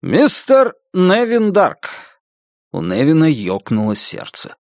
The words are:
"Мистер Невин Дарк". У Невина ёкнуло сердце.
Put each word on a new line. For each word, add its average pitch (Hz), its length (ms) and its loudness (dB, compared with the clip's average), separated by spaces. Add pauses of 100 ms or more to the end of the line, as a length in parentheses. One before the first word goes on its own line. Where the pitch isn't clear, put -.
"Мистер 269 760 2 (180)
Невин 214 580 2
Дарк". 180 380 0 (800)
У - 100 -8
Невина 139 440 2
ёкнуло 107 680 -2
сердце. - 680 -4